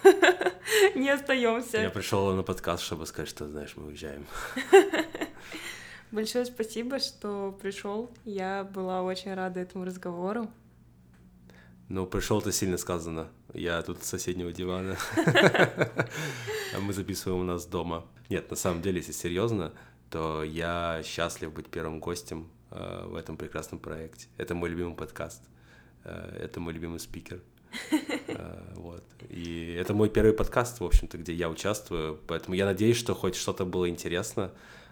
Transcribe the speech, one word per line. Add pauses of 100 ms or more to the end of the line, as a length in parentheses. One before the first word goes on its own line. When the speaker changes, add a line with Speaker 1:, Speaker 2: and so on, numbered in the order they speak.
Speaker 1:
<laughs>
не
остаёмся.
Speaker 2:
Я
пришёл
на
подкаст,
чтобы
сказать,
что,
знаешь,
мы
уезжаем. (460)
Speaker 1:
<laughs> (1040)
Большое
спасибо,
что
пришёл. (160)
Я
была
очень
рада
этому
разговору. (1400)
Speaker 2:
Ну,
пришёл —
это
сильно
сказано. (260)
Я
тут
с
соседнего
дивана. (180)
<laughs> (680)
А
мы
записываем
у
нас
дома. (240)
Нет,
на
самом
деле,
если
серьёзно, (360)
то
я
счастлив
быть
первым
гостем, (220)
э,
в
этом
прекрасном
проекте. (100)
Это
мой
любимый
подкаст. (640)
Э,
это
мой
любимый
спикер. (300)
Speaker 1:
<laughs> (460)
Speaker 2:
Э,
вот. (260)
И
это
мой
первый
подкаст,
в
общем-то,
где
я
участвую. (100)
Поэтому
я
надеюсь,
что
хоть
что-то
было
интересно. (400)